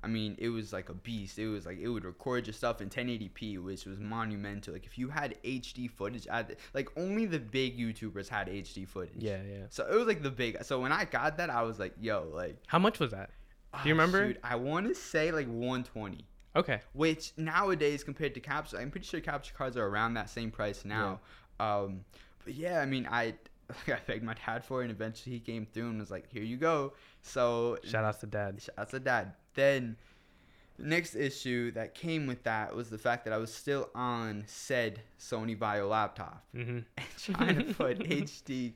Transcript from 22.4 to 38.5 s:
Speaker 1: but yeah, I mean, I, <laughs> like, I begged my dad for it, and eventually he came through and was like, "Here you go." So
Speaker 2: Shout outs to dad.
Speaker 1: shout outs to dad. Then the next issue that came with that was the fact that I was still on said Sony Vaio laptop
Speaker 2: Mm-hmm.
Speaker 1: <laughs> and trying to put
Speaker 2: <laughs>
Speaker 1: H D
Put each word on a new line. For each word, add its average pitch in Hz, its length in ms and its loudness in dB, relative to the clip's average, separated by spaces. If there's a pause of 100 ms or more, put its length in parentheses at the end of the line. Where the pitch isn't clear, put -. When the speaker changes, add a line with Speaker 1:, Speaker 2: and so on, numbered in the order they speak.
Speaker 1:
but 127 120 -8
yeah, 170 260 0
I 143 60 2
mean, 131 220 0
I, 117 260 2 (180)
<laughs> - 160 -20 (180)
like, - 20 0
I 123 180 2
begged 113 160 -2
my 113 100 -4 (120)
dad 120 200 -2
for 131 160 -2
it, 123 40 0
and 117 60 -4
eventually 110 440 -6
he 117 40 -6
came 113 320 -6
through 117 180 -4
and 110 100 -4
was 104 100 -8
like, 95 220 -6
"Here 104 100 -6
you 113 160 -4
go." 143 360 2 (280)
So 120 600 2
Speaker 2:
Shout 110 200 0
outs 107 180 2
to 113 60 -8
dad. 101 340 -2
Speaker 1:
shout - 180 -12
outs 107 120 -4
to 131 80 -4
dad. 120 340 2 (200)
Then 131 420 4 (840)
the - 80 -8
next 160 300 2
issue 123 580 0
that 113 200 -6
came 160 320 -2
with 127 180 -4
that 110 320 0
was 117 140 -6
the 107 80 -6
fact 117 280 2
that 110 80 0
I 110 40 2
was 113 160 -2
still 139 400 -2
on 117 540 -2
said 113 540 0 (180)
Sony 113 380 -2
Vaio 104 320 2
laptop 107 560 0 (100)
Speaker 2:
Mm-hmm. 120 320 -4
Speaker 1:
<laughs> - 100 -14
and - 100 -8 (100)
trying 190 400 4 (100)
to 240 80 -2
put 131 260 2
Speaker 2:
<laughs> 156 100 -4
Speaker 1:
H 147 340 -2
D 123 300 -4